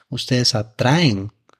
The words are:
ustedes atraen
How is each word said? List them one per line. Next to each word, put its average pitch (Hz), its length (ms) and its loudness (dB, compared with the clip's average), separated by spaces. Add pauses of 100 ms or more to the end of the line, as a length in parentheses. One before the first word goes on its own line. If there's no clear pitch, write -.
ustedes 123 460 -2
atraen 113 800 0 (280)